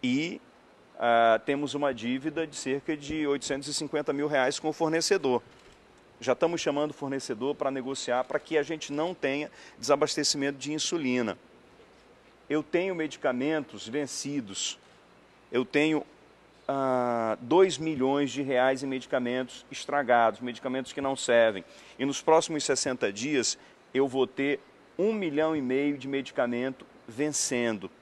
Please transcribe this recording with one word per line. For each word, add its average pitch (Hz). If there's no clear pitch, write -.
E, 139
ah, 117
temos 143
uma 143
dívida 131
de 147
cerca 139
de 151
oitocentos 143
e 147
cinquenta 151
mil 143
reais 135
com 156
o 151
fornecedor. 156
Já 127
estamos 165
chamando 147
o -
fornecedor 135
pra 139
negociar, 127
pra -
que -
a 143
gente 151
não 160
tenha 143
desabastecimento 143
de 135
insulina. 127
Eu 151
tenho 180
medicamentos 143
vencidos. 131
Eu 127
tenho, 151
ah, 123
dois 160
milhões 143
de 131
reais 131
em 139
medicamentos 127
estragados, 120
medicamentos 123
que 143
não 135
servem. 113
E 131
nos 139
próximos 160
sessenta 127
dias, 120
eu 135
vou 131
ter 139
um 208
milhão 160
e 151
meio 139
de 131
medicamento 131
vencendo. 120